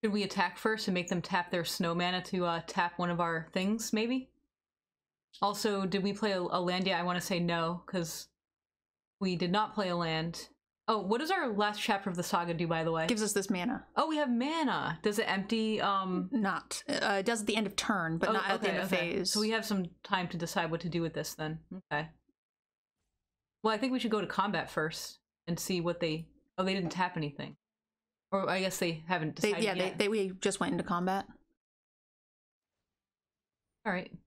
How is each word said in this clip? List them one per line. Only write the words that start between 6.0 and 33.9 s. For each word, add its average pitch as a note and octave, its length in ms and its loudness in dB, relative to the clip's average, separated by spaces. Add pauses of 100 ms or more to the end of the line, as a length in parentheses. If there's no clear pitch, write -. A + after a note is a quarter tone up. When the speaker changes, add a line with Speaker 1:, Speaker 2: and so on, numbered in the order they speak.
Speaker 1:
we G3+ 100 0
play G3+ 200 0
a, F#3 80 0
a F3+ 200 0
land F3+ 260 0
yet? F3+ 140 2
I - 20 0
wanna F3+ 180 0
say F3 200 -2
no, E3+ 460 0
'cause - 420 -4 (920)
we F#3 160 0
did F3 160 0
not G#3 220 2
play G3 140 0
a F3 80 0
land. E3 520 -2 (400)
Oh, A3 120 2
what G3+ 180 0
does D#4+ 140 0
our E4+ 160 2
last G#3 320 0
chapter G3+ 280 0
of F#3 80 -2
the F3+ 60 -2
saga F3 320 0
do, E3 140 0
by E3 160 2
the E3 80 0
way? D#3+ 160 0
Speaker 2:
Gives G#3+ 140 2
us G3+ 100 0
this G3 180 0
mana. F#3 340 -2 (120)
Speaker 1:
Oh, D4 100 4
we D#4 120 0
have C#4+ 120 2
mana. A#3+ 720 0
Does G#3 160 2
it - 100 2
empty, G#3+ 520 0
um, F#3 500 0
Speaker 2:
Not. G3 580 -2
Uh, G#3+ 300 2
it F#3+ 80 0
does A#3 140 0
at G#3 80 -4
the G3+ 80 2
end A3 100 2
of G3+ 80 -6
turn, E3 440 0
but F#3+ 100 2
Speaker 1:
Oh, G#3+ 40 4
Speaker 2:
not F#3+ 160 2
at G3 120 0
the G3+ 80 0
Speaker 1:
okay, F#3+ 80 0
Speaker 2:
end - 80 0
of F#3 80 -2
Speaker 1:
okay. F3 240 0
Speaker 2:
phase. F3+ 160 0
Speaker 1:
So G#3+ 80 2
we G#3+ 100 2
have A3 140 0
some G3 220 0 (180)
time F#3 240 2
to - 80 -6
decide E3 340 0
what E3 120 0
to F3+ 60 -2
do E3 140 2
with D#3+ 120 0
this D3 200 -4
then. D#3 240 -4 (340)
Okay. D#3 160 -2 (1600)
Well, A3 100 4
I G#3+ 40 -2
think B3+ 140 0
we B3+ 60 0
should A#3+ 140 0
go G#3+ 80 2
to F3 80 -4
combat F#3+ 420 0
first - 480 -4 (300)
and E3 100 -2
see F3 220 0
what E3+ 180 -2
they... E3 300 -2 (280)
Oh, F#3+ 60 -2
they F#3+ 120 2
didn't F3+ 160 -2
tap F3+ 260 -2
anything. C#3+ 400 -6 (760)
Or F#3+ 180 0
I F#3+ 120 0
guess F#3 180 -2
they E3 300 0
haven't D#3+ 320 0
Speaker 2:
They, G#3+ 80 4
Speaker 1:
decided G3+ 160 2
Speaker 2:
yeah, G3 100 2
Speaker 1:
yet. F#3 240 -2
Speaker 2:
they, G#3+ 60 4
they, G3+ 40 2
we G3 320 0
just G3 200 0
went F3 120 -2
into - 120 0
combat. F#3 420 -2 (2500)
Speaker 1:
All G#3+ 80 -2